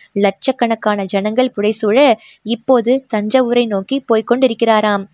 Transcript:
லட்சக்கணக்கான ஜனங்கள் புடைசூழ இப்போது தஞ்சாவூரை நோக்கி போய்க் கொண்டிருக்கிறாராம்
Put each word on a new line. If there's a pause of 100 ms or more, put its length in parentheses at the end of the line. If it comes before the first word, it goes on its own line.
(140)
லட்சக்கணக்கான
ஜனங்கள்
புடைசூழ (280)
இப்போது
தஞ்சாவூரை
நோக்கி
போய்க்
கொண்டிருக்கிறாராம்